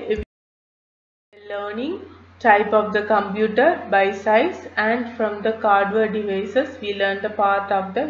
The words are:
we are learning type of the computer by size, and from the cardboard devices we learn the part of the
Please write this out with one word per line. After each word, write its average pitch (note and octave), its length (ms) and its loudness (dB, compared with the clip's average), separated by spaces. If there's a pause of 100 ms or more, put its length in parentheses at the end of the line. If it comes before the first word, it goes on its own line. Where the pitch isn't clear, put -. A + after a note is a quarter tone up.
we G#3+ 160 -4
are - 1300 -20
learning G#3+ 520 -6 (380)
type G#3+ 340 4
of G#3 200 2
the G#3 80 0 (140)
computer G#3+ 540 2 (220)
by G3 200 4
size, A3+ 560 0 (100)
and A#3 400 -2
from G#3 240 -4
the A3 120 0 (100)
cardboard G3+ 500 2
devices G#3+ 680 -2
we G3+ 120 -6
learn G3 280 -2
the G#3+ 80 -4
part G3+ 420 0
of F#3+ 240 -2
the B3 140 0